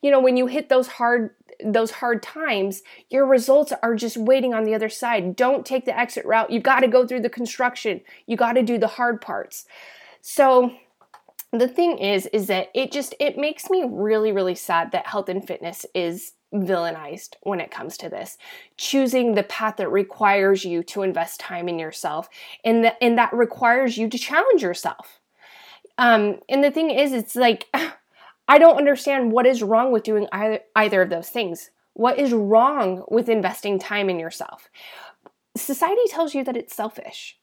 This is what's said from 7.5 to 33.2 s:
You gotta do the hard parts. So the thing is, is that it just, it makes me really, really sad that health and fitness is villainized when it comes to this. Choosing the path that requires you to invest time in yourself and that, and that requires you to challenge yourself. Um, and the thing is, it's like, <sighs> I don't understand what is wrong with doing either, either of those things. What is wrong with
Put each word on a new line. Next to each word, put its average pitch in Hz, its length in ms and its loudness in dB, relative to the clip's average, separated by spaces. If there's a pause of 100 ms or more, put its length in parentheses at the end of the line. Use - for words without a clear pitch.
You - 100 -4
gotta 233 260 2
do 233 160 0
the 214 80 0
hard 240 360 -4
parts. - 420 -12 (560)
So 254 520 4 (800)
the 233 160 2
thing 339 300 0
is, 196 280 -2
is 208 220 -2
that 190 260 -2
it 262 180 -2
just, 277 260 -6
it 285 200 -2
makes 302 320 -6
me 370 180 0
really, 214 440 0
really 185 220 -2
sad 170 380 -4
that 180 140 -4
health 196 220 -6
and 190 180 -6
fitness - 480 -12
is 175 380 -6 (200)
villainized 170 880 -4
when 190 180 -4
it - 100 -10
comes - 280 -14
to 175 100 -12
this. - 280 -12 (400)
Choosing 254 580 0
the 202 80 2
path 214 340 -6
that 190 140 -4
requires 196 760 2
you 170 200 -4
to 202 180 -8
invest 170 380 -4
time 175 280 -10
in 170 100 -6
yourself 160 500 -8 (360)
and 226 200 4
that, 226 160 2
and 233 160 2
that 233 160 2
requires 240 640 0
you 220 120 -2
to 240 100 -8
challenge 359 440 2
yourself. - 580 -8 (760)
Um, 220 420 4 (100)
and 277 140 2
the 285 80 4
thing 320 200 0
is, 269 220 2
it's - 220 -4
like, 240 340 2 (400)
<sighs> - 420 -18
I 294 80 10
don't 320 200 10
understand 277 540 0
what 240 140 4
is 247 160 4
wrong 226 300 2
with 220 100 0
doing 208 300 0
either, 214 280 -4 (160)
either 202 260 4
of 180 80 0
those 170 180 -6
things. 180 420 -8 (240)
What 240 240 0
is 277 140 0
wrong 220 760 2
with 233 200 0